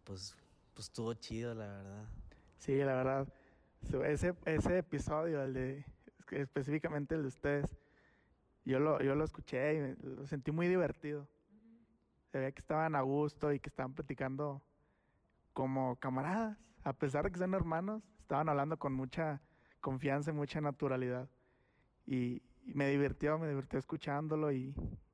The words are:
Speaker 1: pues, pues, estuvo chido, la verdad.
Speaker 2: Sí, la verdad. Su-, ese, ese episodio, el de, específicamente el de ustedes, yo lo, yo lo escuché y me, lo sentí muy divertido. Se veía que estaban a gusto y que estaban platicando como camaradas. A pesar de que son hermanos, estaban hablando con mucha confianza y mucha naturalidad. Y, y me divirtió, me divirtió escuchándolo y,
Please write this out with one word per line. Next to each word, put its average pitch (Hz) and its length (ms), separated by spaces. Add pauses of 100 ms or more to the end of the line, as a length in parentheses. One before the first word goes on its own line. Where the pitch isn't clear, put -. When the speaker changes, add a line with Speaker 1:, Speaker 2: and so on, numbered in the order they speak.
Speaker 1:
pues, 95 320 (380)
pues, - 140
estuvo 117 280
chido, 113 400
la 110 120
verdad. 98 380 (540)
Speaker 2:
Sí, 139 180
la 139 180
verdad. 135 320 (600)
Su-, 139 140
ese, 151 300 (120)
ese 165 340
episodio, 160 640
el 135 100
de, 131 320 (460)
específicamente 147 840
el 156 80
de 135 40
ustedes, 143 380 (1000)
yo 131 140
lo, 151 220
yo 135 140
lo 151 100
escuché 151 500
y 160 40
me, 139 160 (200)
lo 135 120
sentí 143 240
muy 170 160
divertido. 151 600 (1040)
Se 139 80
veía 135 120
que - 80
estaban 156 360
a 139 60
gusto 147 520
y 143 60
que - 100
estaban 131 240
platicando 135 680 (880)
como 131 440
camaradas. 180 600 (260)
A 139 100
pesar 147 320
de 196 60
que 170 60
son 180 160
hermanos, 190 480 (200)
estaban 151 280
hablando 147 300
con 139 140
mucha 139 460 (420)
confianza 139 500
y - 20
mucha 147 280
naturalidad. 127 680 (800)
Y, 123 340 (240)
y - 80
me 139 160
divirtió, 143 480
me 160 120
divirtió 135 280
escuchándolo 151 760
y, 131 200 (400)